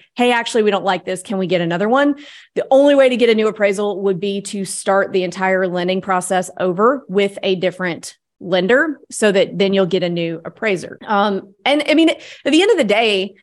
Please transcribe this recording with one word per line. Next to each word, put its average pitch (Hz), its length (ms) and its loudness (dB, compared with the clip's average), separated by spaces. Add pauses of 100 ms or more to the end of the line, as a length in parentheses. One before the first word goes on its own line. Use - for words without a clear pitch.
(160)
"Hey, 247 160 2
actually, 233 320 0
we 208 80 2
don't 190 120 -2
like 185 220 -2
this. 185 160 -6
Can 196 160 -6
we 190 80 -2
get 175 160 0
another 175 260 -2
one?" 277 280 2 (400)
The - 160 -2
only 285 240 6
way 269 120 6
to 254 80 2
get 233 140 2
a 220 60 4
new 214 120 0
appraisal 202 540 -2
would 196 180 -2
be 196 220 -6
to 196 240 -8
start 196 480 -2
the 190 100 0
entire 190 440 -2
lending 180 340 -2
process 185 480 -2 (100)
over 214 480 0
with 202 360 -2
a 190 140 0
different 180 600 -6 (220)
lender 233 600 0 (120)
so 214 200 2
that 180 280 0
then 196 160 0
you'll 190 100 2
get 180 160 -2
a 175 80 -4
new 165 340 -6
appraiser. 185 600 -6
Um, 202 480 -2 (120)
and 294 220 0
I - 60 2
mean, 320 160 4
at - 420 -6
the 320 120 4
end 427 80 4
of 392 60 4
the 294 60 2
day, 202 600 0